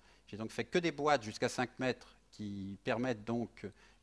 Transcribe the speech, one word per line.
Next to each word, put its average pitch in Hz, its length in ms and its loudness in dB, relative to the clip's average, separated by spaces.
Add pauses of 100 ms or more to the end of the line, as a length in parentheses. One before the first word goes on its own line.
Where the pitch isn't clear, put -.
(260)
j'ai - 100 -14
donc 110 140 -6
fait 117 140 -2
que - 140 2
des 170 140 2
boîtes 143 300 4
jusqu'à 107 260 0
cinq 120 300 0
mètres - 380 -2 (200)
qui 101 460 -6
permettent 117 420 0
donc 117 400 -2 (380)